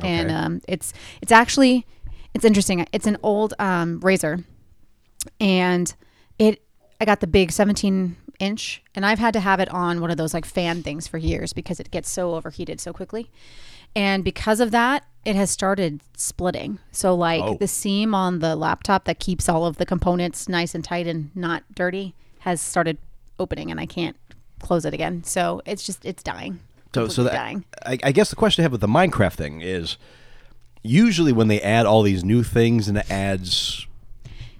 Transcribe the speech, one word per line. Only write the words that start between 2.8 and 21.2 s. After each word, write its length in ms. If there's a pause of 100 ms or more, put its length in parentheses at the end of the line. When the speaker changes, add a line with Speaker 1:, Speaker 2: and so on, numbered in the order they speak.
Speaker 1:
It's 140
an 160
old, 380
um, 400
Razer. 420 (960)
And 560 (440)
it, 240 (380)
I 40
got 160
the 80
big 240
seventeen 640 (240)
inch, 420 (140)
and 100
I've 140
had 140
to 60
have 200
it 80
on 320
one 100
of 60
those, 180
like, 100
fan 380
things 240
for 120
years 340
because 260
it 140
gets 180
so 240
overheated 460
so 120
quickly. 380 (640)
And 300
because 340
of 140
that, 320 (200)
it 120
has 140
started 500 (160)
splitting. 640 (120)
So, 240
like, 300
Speaker 2:
Oh. 160
Speaker 1:
the 80
seam 460
on 260
the 160
laptop 480
that 160
keeps 280
all 180
of 100
the 100
components 640
nice 260
and 80
tight 240
and 300